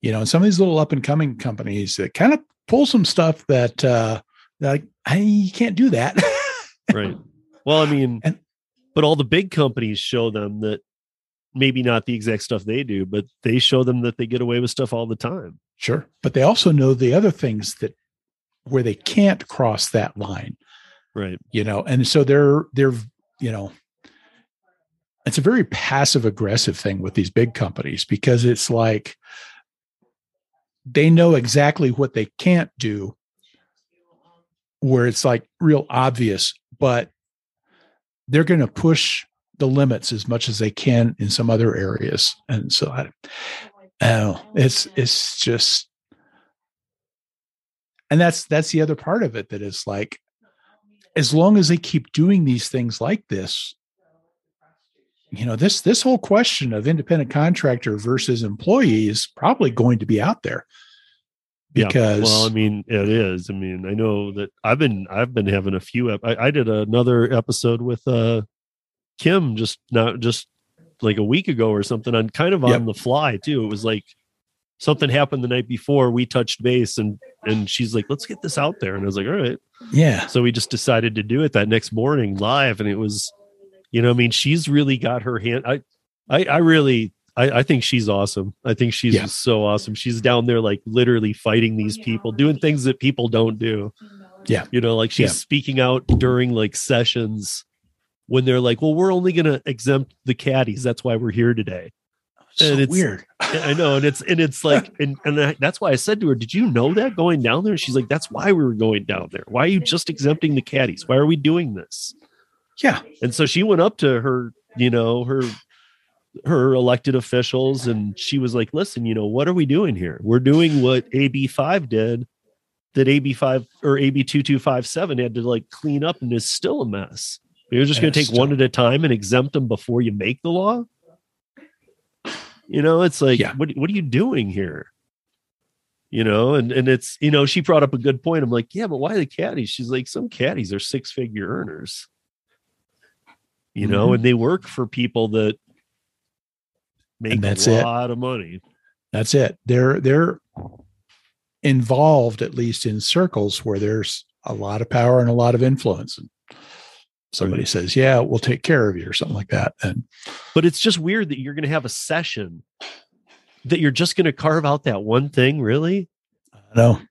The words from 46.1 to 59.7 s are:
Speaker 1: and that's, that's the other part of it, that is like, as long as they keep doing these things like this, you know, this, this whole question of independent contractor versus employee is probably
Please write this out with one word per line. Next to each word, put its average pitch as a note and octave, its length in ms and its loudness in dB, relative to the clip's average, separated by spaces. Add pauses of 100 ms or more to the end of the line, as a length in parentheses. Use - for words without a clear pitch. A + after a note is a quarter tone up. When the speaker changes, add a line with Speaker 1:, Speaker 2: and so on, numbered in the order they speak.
Speaker 1:
and D#3 100 4
that's, E3+ 260 2
that's D#3 240 -2
the D#3+ 100 0
other D#3 160 -2
part G#3 260 -4
of A#2 140 -4
it, G2+ 140 -10
that G#2 120 -10
is G2 240 -12
like, G#2 320 -8 (1000)
as D3 180 0
long F#3 220 6
as F3 120 4
they E3+ 80 4
keep - 360 -4
doing F3+ 320 4
these B2 240 0
things A#2+ 320 -6
like F#3 280 -4
this, - 460 -8 (1600)
you G#2 160 -10
know, A#2 100 -4
this, E3+ 260 2
this - 200 2
whole C4 160 4
question G3 540 0
of G#2+ 160 -2
independent D#3 420 0
contractor D3 640 0
versus A#2+ 460 -2
employee A2 680 2
is A2 280 -4
probably E3+ 340 0